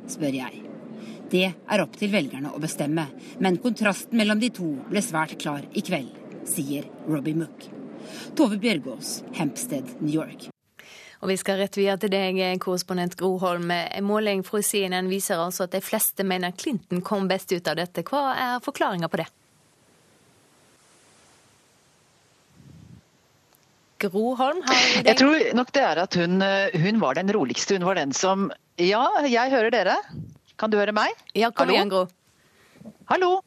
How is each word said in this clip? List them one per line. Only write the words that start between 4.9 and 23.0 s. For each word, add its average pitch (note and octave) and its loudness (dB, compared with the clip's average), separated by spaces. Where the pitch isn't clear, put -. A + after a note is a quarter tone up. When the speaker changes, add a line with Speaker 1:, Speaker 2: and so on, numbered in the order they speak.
Speaker 1:
svært D#3 -2
klar C#3+ -6
i D#3 -2
kveld, C#3+ -4
sier C#3+ -4
Robbie D3+ -2
Mook. - -8
Tove G#3+ 4
Bjørgaas, D#3 -2
Hempstead, C#3 -4
New D3+ 0
York. - -4
Speaker 2:
Og F#3+ -4
vi F#3+ 2
skal G3 0
rett G3+ -2
videre G3 2
til G#3 0
deg, F#3+ 2
korrespondent F3+ -2
Gro F#3 2
Holm. F3 0
En F3 -2
måling G#3 2
fra G#3 -4
C G3+ 0
N F3+ -2
N F#3 0
viser F#3+ -2
altså F3+ -2
at F#3+ -4
de G3 -2
fleste G#3+ -2
mener F3+ 0
Clinton F#3 -4
kom G3 0
best F#3+ 0
ut E3+ -2
av D#3 -2
dette. F3 -4
Hva C#4+ 0
er B3 -2
forklaringen G3+ -2
på E3+ -2
det? D#3+ -6